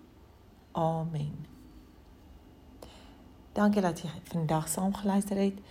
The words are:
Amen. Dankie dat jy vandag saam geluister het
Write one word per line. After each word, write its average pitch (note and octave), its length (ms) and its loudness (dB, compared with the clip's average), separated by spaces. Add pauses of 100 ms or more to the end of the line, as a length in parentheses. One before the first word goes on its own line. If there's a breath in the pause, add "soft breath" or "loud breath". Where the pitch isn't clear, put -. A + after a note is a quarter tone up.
(720)
Amen. D#3+ 760 -2 (2000 loud breath)
Dankie G#3 300 4
dat E3+ 180 0
jy D#3+ 100 -8 (140)
vandag D#3+ 460 0
saam F#3+ 240 0
geluister G3 440 0
het G3 200 2 (140 loud breath)